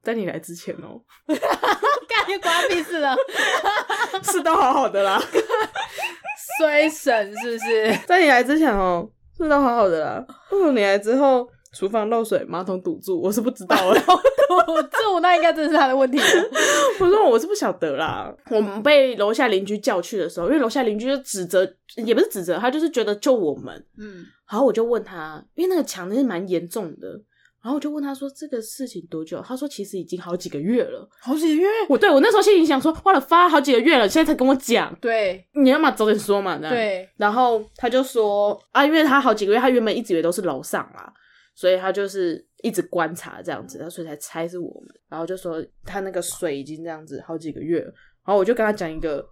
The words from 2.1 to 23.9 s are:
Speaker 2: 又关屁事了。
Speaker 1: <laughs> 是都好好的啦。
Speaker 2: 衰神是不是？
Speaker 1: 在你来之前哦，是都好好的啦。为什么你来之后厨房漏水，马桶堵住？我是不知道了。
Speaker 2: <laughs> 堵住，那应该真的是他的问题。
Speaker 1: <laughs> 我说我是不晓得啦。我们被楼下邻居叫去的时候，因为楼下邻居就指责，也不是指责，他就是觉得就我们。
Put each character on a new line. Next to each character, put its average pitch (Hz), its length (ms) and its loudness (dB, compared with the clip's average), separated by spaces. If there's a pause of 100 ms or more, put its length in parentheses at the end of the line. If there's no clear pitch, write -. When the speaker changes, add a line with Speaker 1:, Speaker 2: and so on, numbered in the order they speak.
Speaker 2:
又 403 60 -4
关 339 300 0
屁 349 140 -2
事 330 180 -6
了。 269 140 0 (540)
Speaker 1:
<laughs> 427 540 -4
是 392 180 0
都 320 140 2
好 285 180 4
好 277 160 2
的 196 140 0
啦。 196 180 2 (1400)
Speaker 2:
衰 302 300 4
神 220 480 -2
是 240 160 -8
不 233 60 -6
是？ 220 480 0
Speaker 1:
在 359 160 4
你 311 60 6
来 247 140 6
之 277 160 2
前 302 160 4
哦， 185 320 0 (300)
是 339 100 -4
都 285 140 4
好 247 140 2
好 226 140 4
的 165 120 0
啦。 143 240 -6 (260)
为 392 80 0
什 381 60 4
么 294 80 4
你 226 100 2
来 196 160 4
之 214 180 0
后 262 300 4 (280)
厨 - 120 -6
房 214 220 -2
漏 226 160 0
水， - 240 -2
马 175 160 -6
桶 185 160 -6
堵 180 200 -6
住？ 180 200 -4
我 185 100 0
是 214 120 -2
不 240 80 -2
知 196 160 -16
道 - 100 2 (160)
了。 381 80 6
Speaker 2:
<laughs> - 0 -
堵 359 840 4
住， 415 380 0
那 349 160 4
应 330 60 2
该 330 100 4
真 302 140 -2
的 330 40 0
是 302 60 2
他 294 100 4
的 254 80 0
问 269 160 2
题。 277 80 0 (380)
Speaker 1:
<laughs> 571 440 2
我 359 100 4
说 403 180 6
我 233 100 4
是 302 80 -2
不 403 80 -2
晓 262 200 -2
得 147 220 -4
啦。 135 380 -6 (160)
我 220 100 0
们 208 220 -4
被 269 340 4
楼 202 160 0
下 254 160 0
邻 196 180 0
居 208 120 -4
叫 202 220 -2
去 208 160 -8
的 165 120 -4
时 170 120 -10
候， 175 60 -4
因 247 80 0
为 320 40 2
楼 226 120 0
下 277 120 -2
邻 214 160 -2
居 233 80 -6
就 277 120 -2
指 196 260 -8
责， 185 260 2 (260)
也 226 180 0
不 240 60 4
是 427 80 4
指 190 140 -8
责， 170 160 -2
他 240 120 0
就 302 100 -4
是 330 80 0
觉 240 160 -2
得 208 120 -2
就 262 180 2
我 170 200 -2
们。 104 200 -14 (240)